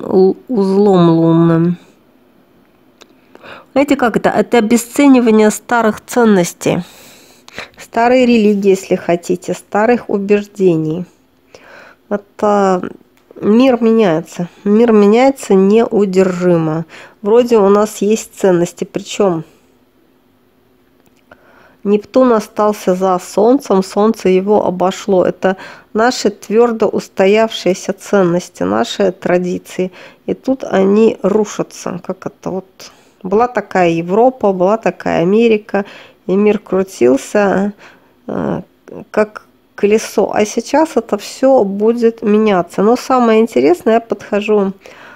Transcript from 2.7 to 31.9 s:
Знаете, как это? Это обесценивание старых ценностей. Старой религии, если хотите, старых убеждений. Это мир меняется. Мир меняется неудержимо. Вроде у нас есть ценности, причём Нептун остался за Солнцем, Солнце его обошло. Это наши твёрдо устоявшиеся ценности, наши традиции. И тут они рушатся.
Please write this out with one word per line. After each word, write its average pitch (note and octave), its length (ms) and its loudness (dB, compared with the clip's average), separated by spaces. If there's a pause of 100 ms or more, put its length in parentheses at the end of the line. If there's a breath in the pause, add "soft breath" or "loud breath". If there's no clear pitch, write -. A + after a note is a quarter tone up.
Знаете, C#4 240 2
как A#3 200 0
это? G3+ 120 0
Это G#3+ 300 0
обесценивание A3+ 920 2
старых A3 540 -2
ценностей. F3+ 800 0 (960 loud breath)
Старой B3 480 0
религии, G#3 440 2
если F#3 260 -2
хотите, F3+ 580 -4
старых A3+ 560 -2
убеждений. F#3+ 960 -2 (1040 loud breath)
Это G3+ 800 -2 (500)
мир A#3+ 420 2
меняется. F3+ 680 0 (160)
Мир A3 280 2
меняется A3 640 2
неудержимо. F#3 1300 0 (380 loud breath)
Вроде A#3 360 2
у G3 120 4
нас G#3 320 0
есть G#3+ 360 -4
ценности, F3 460 0
причём F3+ 600 -4 (2500 soft breath)
Нептун G#3 520 2
остался G#3 600 -2
за F#3 240 0
Солнцем, G#3 640 0
Солнце G#3 460 -2
его F#3+ 380 0
обошло. F#3 580 -2
Это F#3+ 320 -2 (380 loud breath)
наши A3+ 360 0
твёрдо A3+ 560 -2
устоявшиеся G3+ 1080 -2
ценности, F3+ 680 -2
наши G3+ 480 -2
традиции. F3+ 800 -4 (340 loud breath)
И F#3+ 80 -6
тут C4 300 -6
они G3+ 580 2
рушатся. G3 840 -4